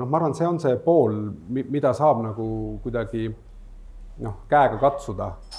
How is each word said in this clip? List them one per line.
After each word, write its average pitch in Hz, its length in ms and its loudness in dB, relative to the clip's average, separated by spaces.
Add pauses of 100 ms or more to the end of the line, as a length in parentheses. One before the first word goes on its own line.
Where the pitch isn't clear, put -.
noh, 123 80 -4
ma 147 80 0
arvan, 160 160 0
see 165 160 -2
on 175 100 0
see 127 220 2
pool, 151 320 4 (400)
mi-, 131 160 -4
mida 139 240 2
saab 127 320 4
nagu 110 220 -4 (340)
kuidagi, 113 460 -4 (960)
noh, 104 140 -8 (100)
käega 135 320 4
katsuda. 101 460 -2 (320)